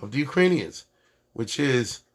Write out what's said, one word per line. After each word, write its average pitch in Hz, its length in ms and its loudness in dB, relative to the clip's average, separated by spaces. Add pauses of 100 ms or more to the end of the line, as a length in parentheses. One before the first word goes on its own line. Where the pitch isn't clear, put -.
of 104 120 -12
the 127 60 -2
Ukrainians, 147 680 0 (480)
which - 260 -4
is 123 440 0 (100)